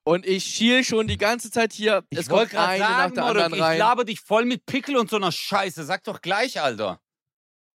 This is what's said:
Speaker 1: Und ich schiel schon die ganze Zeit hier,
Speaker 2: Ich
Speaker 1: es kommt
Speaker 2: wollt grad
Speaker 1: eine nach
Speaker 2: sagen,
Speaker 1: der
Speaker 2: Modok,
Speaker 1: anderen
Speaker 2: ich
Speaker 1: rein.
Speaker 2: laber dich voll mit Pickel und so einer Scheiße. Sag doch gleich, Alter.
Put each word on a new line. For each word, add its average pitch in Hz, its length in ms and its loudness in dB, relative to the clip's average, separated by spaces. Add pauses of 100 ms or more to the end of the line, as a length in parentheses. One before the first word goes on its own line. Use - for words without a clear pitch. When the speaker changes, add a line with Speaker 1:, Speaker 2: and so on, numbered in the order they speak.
Speaker 1:
Und 180 200 2
ich 190 200 0
schiel 247 400 2
schon 220 220 0
die 214 100 -2
ganze 220 340 -2
Zeit 226 220 0
hier, 208 360 0
Speaker 2:
Ich 151 100 -4
Speaker 1:
es 170 100 -6
kommt 175 100 4
Speaker 2:
wollt 226 120 2
grad 175 180 0
Speaker 1:
eine 190 140 0
nach 214 60 2
Speaker 2:
sagen, 247 260 0
Speaker 1:
der 175 100 -2
Speaker 2:
Modok, 175 180 2
Speaker 1:
anderen 165 100 0
Speaker 2:
ich - 120 -2
Speaker 1:
rein. 160 140 2
Speaker 2:
laber 233 260 2
dich 202 160 -8
voll 220 240 2
mit 247 200 -4
Pickel 277 300 -4
und 226 140 2
so 220 80 -2
einer 190 160 2
Scheiße. 196 500 -4
Sag 180 220 -6
doch - 160 -10
gleich, 196 400 -2
Alter. 107 400 -2 (800)